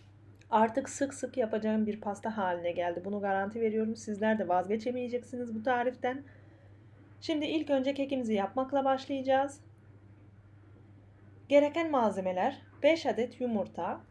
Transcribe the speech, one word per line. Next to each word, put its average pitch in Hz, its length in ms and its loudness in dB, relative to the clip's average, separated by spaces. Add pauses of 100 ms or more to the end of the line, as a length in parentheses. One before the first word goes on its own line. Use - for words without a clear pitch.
(500)
Artık 226 400 2
sık 277 240 -4
sık - 240 -8
yapacağım 220 480 0
bir 214 160 -4
pasta 214 360 -6
haline 175 340 0
geldi. 175 340 -2
Bunu 202 160 -4
garanti 196 400 0
veriyorum. 220 340 0
Sizler 214 440 0
de 185 80 -2
vazgeçemeyeceksiniz 240 1080 -2
bu 220 80 -6
tariften. 254 600 -2 (960)
Şimdi 311 240 -2
ilk 302 240 -2
önce 269 240 2
kekimizi 269 400 -2
yapmakla 262 520 0
başlayacağız. 269 760 0 (1900)
Gereken 294 420 4
malzemeler: 196 720 0 (220)
beş 320 220 6
adet 247 360 -2
yumurta, 214 680 -4